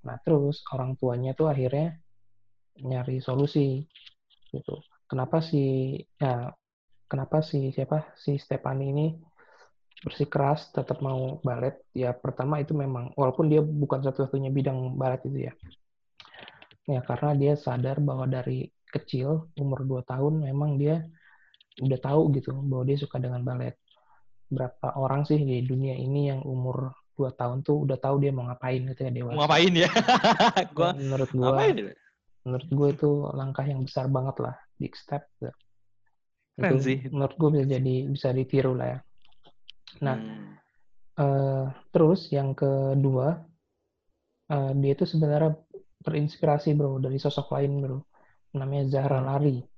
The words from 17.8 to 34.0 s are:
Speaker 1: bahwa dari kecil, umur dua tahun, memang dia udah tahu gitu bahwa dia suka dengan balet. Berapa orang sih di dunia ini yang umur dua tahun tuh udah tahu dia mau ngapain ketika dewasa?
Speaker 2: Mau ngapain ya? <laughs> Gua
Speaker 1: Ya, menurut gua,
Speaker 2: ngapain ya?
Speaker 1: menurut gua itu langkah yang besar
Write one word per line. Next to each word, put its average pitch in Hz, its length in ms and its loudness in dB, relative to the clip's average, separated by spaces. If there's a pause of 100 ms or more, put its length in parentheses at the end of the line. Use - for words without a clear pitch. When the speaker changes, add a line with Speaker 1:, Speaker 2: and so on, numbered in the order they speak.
Speaker 1:
bahwa 131 280 -2
dari 127 400 -4 (200)
kecil, 151 720 -4
umur 139 260 -4
dua 131 200 -4
tahun, 143 380 0
memang 143 380 -2
dia 156 240 2 (760)
udah 131 220 0
tahu 151 340 2
gitu 131 240 -2
bahwa 131 300 -2
dia 139 100 2
suka 139 220 -6
dengan 123 240 -4
balet. 123 320 -4 (720)
Berapa 131 480 -6
orang 135 320 0
sih 151 100 2
di 131 300 0
dunia 131 260 -2
ini 139 380 -2
yang 135 100 -4
umur 127 540 -4 (180)
dua 131 220 -4
tahun 123 320 -4
tuh 147 160 2
udah 135 160 0
tahu 139 240 2
dia 139 80 2
mau 127 160 -4
ngapain 127 400 -4
ketika 131 240 -6
dewasa? 120 240 -4
Speaker 2:
Mau 147 80 2
ngapain 160 300 6
ya? 175 180 6 (400)
<laughs> 208 460 4
Gua 170 120 2
Speaker 1:
Ya, 139 120 -4
menurut 135 320 0
gua, 123 200 4
Speaker 2:
ngapain 220 240 6
ya? 101 180 -6 (520)
Speaker 1:
menurut 127 240 -4
gua 143 180 4
itu 143 220 2 (240)
langkah 135 320 -4
yang 135 160 -2
besar 131 240 -4